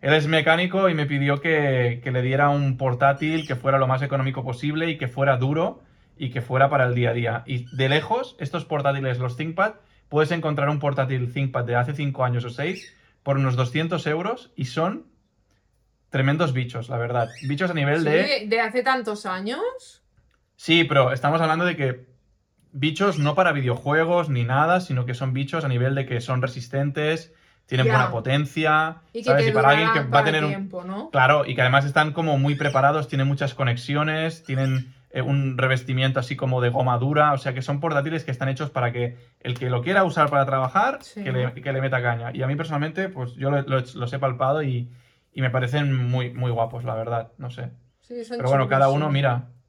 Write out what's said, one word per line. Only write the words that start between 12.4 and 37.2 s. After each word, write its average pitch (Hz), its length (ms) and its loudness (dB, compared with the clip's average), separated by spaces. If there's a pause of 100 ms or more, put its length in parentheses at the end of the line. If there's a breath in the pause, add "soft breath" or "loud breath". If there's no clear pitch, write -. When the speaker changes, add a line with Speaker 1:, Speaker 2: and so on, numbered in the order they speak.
Speaker 1:
o 120 60 -8
seis 156 360 -6 (360 soft breath)
por 139 140 0
unos 135 180 0
doscientos 147 500 -2
euros 180 500 -4
y 143 100 -4
son 180 420 -2 (1000)
tremendos 139 440 2
bichos, 123 360 -6
la 123 80 -4
verdad. 117 320 -2 (120)
Bichos 147 300 -2
a - 20 -4
nivel 147 260 2
Speaker 2:
Sí, 160 60 2
Speaker 1:
de 196 420 2
Speaker 2:
¿de 226 140 2
hace 226 220 -2
tantos 220 420 -2
años? 254 800 -8 (520)
Speaker 1:
Sí, 170 280 2
pero 135 280 4
estamos 147 300 0
hablando 160 240 0
de 175 100 0
que 131 320 -4 (640)
bichos 151 480 0
no 196 160 2
para 180 160 4
videojuegos 151 800 2
ni 123 140 0
nada, 151 360 4
sino 131 260 -2
que 123 80 -6
son 131 200 -4
bichos 139 320 -2
a - 20 0
nivel 127 280 2
de 135 100 -2
que 120 160 -4
son 123 200 -2
resistentes, 143 920 -4 (340 soft breath)
tienen 131 200 2
Speaker 2:
Ya. 127 60 4
Speaker 1:
buena 123 180 4
potencia, 151 920 0 (120)
Speaker 2:
Y 233 60 -8
que 220 60 -8
Speaker 1:
¿sabes? - 180 6
Speaker 2:
te 226 80 4
Speaker 1:
Y - 20 0
para 139 160 6
alguien 185 220 6
que 226 80 4
Speaker 2:
durarán 135 140 -2
Speaker 1:
va 143 60 8
a 143 40 4
Speaker 2:
para - 20 2
Speaker 1:
tener 156 200 2
un 147 60 0
Speaker 2:
tiempo, 185 320 -8
¿no? 190 280 -10
Speaker 1:
Claro, 143 340 4
y 135 80 -6
que 131 80 0
además 131 240 4
están 151 280 2
como 156 240 0
muy 139 180 2
preparados, 139 540 2
tienen 135 180 0
muchas 139 260 -2
conexiones, 151 920 -2
tienen, 131 500 -2 (180)
eh, 131 100 -6
un 135 360 0
revestimiento 131 600 0
así 127 180 -6
como 127 240 0
de 120 80 4
goma 127 280 0
dura, 147 360 4